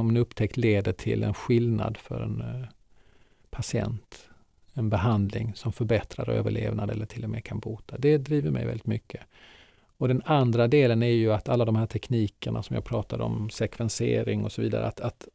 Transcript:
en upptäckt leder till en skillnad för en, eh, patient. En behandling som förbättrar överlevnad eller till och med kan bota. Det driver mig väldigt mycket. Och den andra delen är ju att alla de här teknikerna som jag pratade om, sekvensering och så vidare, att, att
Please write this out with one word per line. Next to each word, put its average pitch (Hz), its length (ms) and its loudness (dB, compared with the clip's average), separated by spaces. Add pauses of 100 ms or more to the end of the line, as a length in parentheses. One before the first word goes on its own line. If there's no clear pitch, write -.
en 113 80 6
upptäckt 113 400 0
leder 104 360 4
till 107 300 -2
en 107 100 0
skillnad 117 640 2
för 123 240 -8
en, 110 200 -4
eh, 120 260 -8 (800)
patient. - 800 -6 (440)
En 113 160 -2
behandling 104 680 0
som - 180 -4
förbättrar - 560 -2
överlevnad 107 600 -2
eller 107 160 -4
till 113 180 -10
och 110 60 -6
med 110 140 -6
kan 104 160 -6
bota. - 380 -10
Det 147 200 4
driver 147 340 0
mig 120 140 -2
väldigt 117 200 -6
mycket. - 360 -4 (760)
Och 131 100 0
den 127 180 2
andra 120 420 4
delen 120 360 6
är 120 40 4
ju 113 260 4
att 104 160 -2
alla 120 160 4
de 110 100 2
här 113 100 2
teknikerna 113 800 -2
som - 100 -8
jag 113 100 -4
pratade 117 400 -4
om, 113 260 -2
sekvensering 113 960 -2
och 107 60 -4
så 113 100 -6
vidare, 113 240 -2
att, 110 140 -6
att - 360 -8